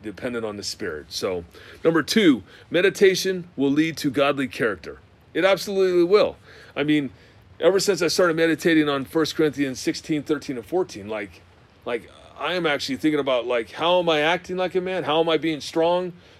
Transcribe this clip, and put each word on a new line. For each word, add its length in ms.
dependent 420
on 140
the 60
Spirit. 460
So, 360
number 180
two, 420
meditation 840
will 160
lead 260
to 120
godly 380
character. 520
It 120
absolutely 580
will. 320
I 80
mean, 280
ever 180
since 220
I 60
started 280
meditating 540
on 160
First 300
Corinthians 440
sixteen, 440
thirteen 340
and 80
fourteen, 420
like, 340
like, 240
I 180
am 100
actually 320
thinking 220
about, 260
like, 260
how 280
am 100
I 120
acting 360
like 180
a 60
man? 220
How 180
am 80
I 80
being 240
strong? 520